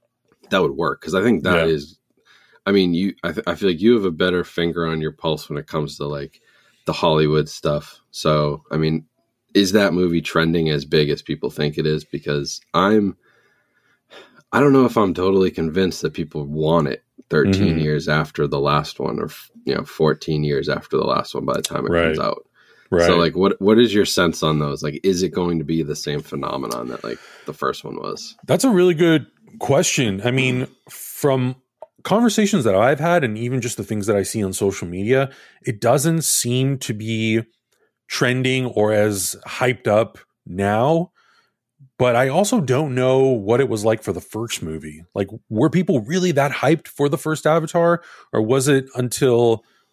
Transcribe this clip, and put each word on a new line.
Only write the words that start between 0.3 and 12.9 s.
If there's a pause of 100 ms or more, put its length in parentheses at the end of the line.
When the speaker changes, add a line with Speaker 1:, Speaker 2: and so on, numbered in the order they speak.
Speaker 1:
that
would
work.
'Cause
I
think
that
Speaker 2:
Yeah.
Speaker 1:
is, (680)
I
mean,
you,
I,
th-,
I
feel
like
you
have
a
better
finger
on
your
pulse
when
it
comes
to,
like, (440)
the
Hollywood
stuff. (120)
So,
I
mean, (500)
is
that
movie
trending
as
big
as
people
think
it
is?
Because (140)
I'm, (1300)